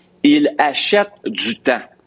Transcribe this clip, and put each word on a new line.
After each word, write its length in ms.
il 360
achète 520
du 320
temps. 220